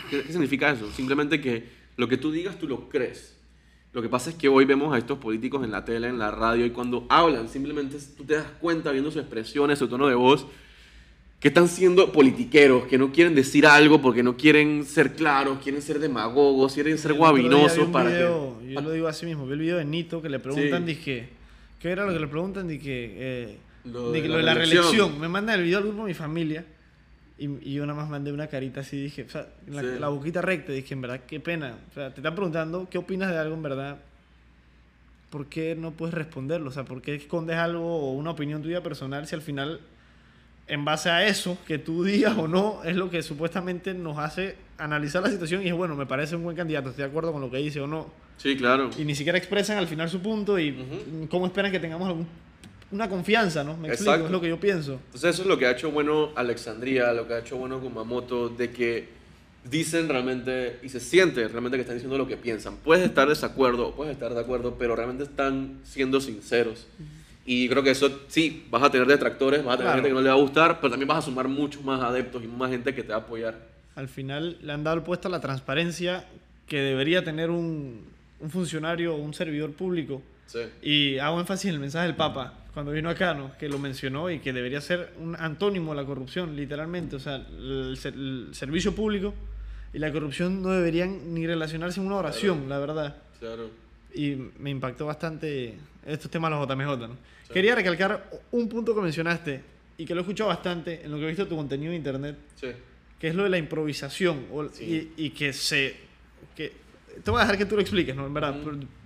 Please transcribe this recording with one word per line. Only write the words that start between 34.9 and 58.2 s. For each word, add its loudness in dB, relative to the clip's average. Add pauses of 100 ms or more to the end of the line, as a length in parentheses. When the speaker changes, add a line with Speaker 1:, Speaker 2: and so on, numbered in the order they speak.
Speaker 2:
¿por -10
qué -4
no -8
puedes -6
responderlo? -6
O -10
sea, -8
¿por -12
qué -6
escondes -4
algo -2
o -2
una -4
opinión -6
tuya -4
personal -8
si -10
al -8
final, -6 (880)
en -4
base 0
a 4
eso, 0
que -4
tú -2
digas 4
o 0
no, 0
es -2
lo -2
que -2
supuestamente -6
nos -8
hace -6 (220)
analizar -2
la 2
situación -2
y -2
es, 0
bueno, -2
me -4
parece -4
un -6
buen -6
candidato, -4
estoy -6
de -4
acuerdo -2
con -6
lo -6
que -4
dice -4
o -6
no? -8 (260)
Speaker 1:
Sí, 0
claro. 4
Speaker 2:
Y -4
ni -2
siquiera 0
expresan 0
al 0
final -4
su -4
punto 0
y 2
Speaker 1:
Ujú. -10
Speaker 2:
¿cómo 0
esperan -2
que 0
tengamos -6
algún, -4 (640)
una -4
confianza, 2
¿no? -8
Me -8
explico, 0
Speaker 1:
Exacto. 4
Speaker 2:
es -2
lo 0
que -2
yo -2
pienso. 0 (140)
Speaker 1:
Entonces 0
eso -4
es 0
lo 6
que 4
ha 6
hecho -4
bueno 2
Alexandria, 0
lo -4
que -4
ha -2
hecho -8
bueno -6
Kumamoto, -4